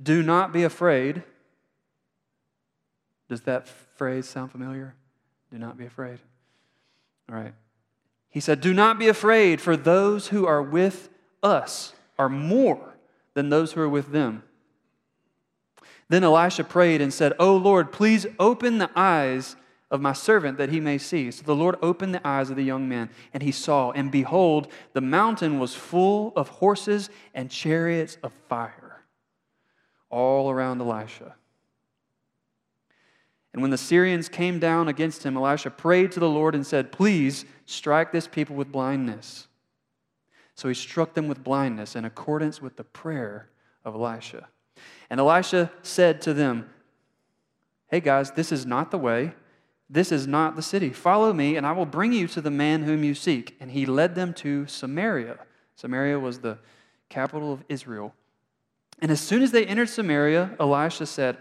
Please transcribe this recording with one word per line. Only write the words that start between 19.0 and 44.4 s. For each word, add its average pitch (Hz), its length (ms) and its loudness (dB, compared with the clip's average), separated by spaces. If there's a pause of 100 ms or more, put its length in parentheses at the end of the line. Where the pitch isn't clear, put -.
of 139 120 -2
my 139 120 0
servant 151 440 0
that 139 120 -2
he 160 100 -2
may 147 180 -2
see." 139 340 -4
So - 120 -18
the 147 120 0
Lord 175 260 2
opened 180 320 -2
the 175 140 -6
eyes 139 220 0
of 135 60 -6
the 139 80 -2
young 131 240 -4
man, 120 220 -6 (240)
and 135 80 -8
he 139 100 -2
saw, 139 400 0
and 139 200 -4
behold, 151 600 2 (220)
the 135 80 -2
mountain 160 580 0
was 123 140 -4
full 202 640 0
of 143 140 -2
horses 202 600 0 (240)
and 131 160 -10
chariots 165 720 -2
of 127 120 -10 (160)
fire - 540 -10 (1080)
all 135 400 0
around 127 320 -2
Elisha. 110 540 -8 (2250)
And 127 80 -4
when 135 100 0
the 131 60 0
Syrians 175 520 2
came 175 300 -2
down 165 280 2
against 151 360 -4
him, 135 120 -4
Elisha 139 360 -2
prayed 180 400 2
to 185 80 -6
the 170 100 2
Lord 151 240 2
and 143 120 -2
said, 135 260 -2
"Please 170 520 2 (220)
strike 156 460 0
this 165 160 -2
people 147 280 -6
with 139 160 -6
blindness." 131 760 -6 (1040)
So - 140 -8
he 127 60 0
struck 160 420 -4
them 156 120 -2
with 135 160 -8
blindness 131 520 -4
in 113 100 -8
accordance 151 560 -6
with 131 160 -16
the 113 60 -16
prayer 113 640 -10 (340)
of 110 120 -10
Elisha. 113 520 -10 (600)